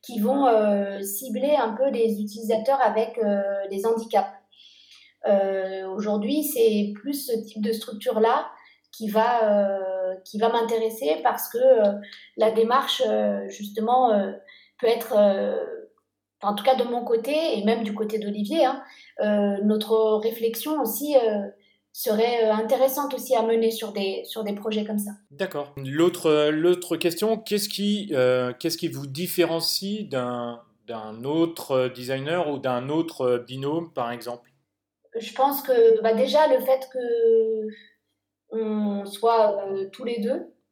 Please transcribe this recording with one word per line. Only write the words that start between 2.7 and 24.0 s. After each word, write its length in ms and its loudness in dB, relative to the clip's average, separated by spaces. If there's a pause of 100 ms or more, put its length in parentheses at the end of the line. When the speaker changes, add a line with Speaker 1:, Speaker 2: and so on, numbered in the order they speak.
Speaker 1:
avec, 380 0
euh, 220 0 (280)
des 160 -4
handicaps. 480 0 (920)
Euh, 640 0
aujourd'hui, 540 -2
c'est 520 2
plus 320 -8
ce 180 -4
type 160 -10
de 120 0
structure-là 760 0 (420)
qui 160 -8
va, 420 2
euh, 680 0 (100)
qui 120 -10
va 120 2
m'intéresser 760 0
parce 260 0
que, 80 -6
euh, 360 6 (440)
la 140 4
démarche, 560 0
euh, 420 0
justement, 640 0
euh, 200 2 (480)
peut 80 0
être, 300 0
euh, 400 2 (800)
enfin, 140 -2
en 20 -2
tout 80 -8
cas 120 6
de 80 0
mon 200 -2
côté 540 0
et 60 -4
même 200 2
du 120 -4
côté 240 -4
d'Olivier, 460 0
hein, 180 -2 (380)
euh, 420 0
notre 540 2
réflexion 640 -2
aussi, 380 0
euh, 300 2 (440)
serait, 540 0
euh, 80 4
intéressante 640 0
aussi 200 -2
à 60 4
mener 300 2
sur 220 -8
des, 320 -4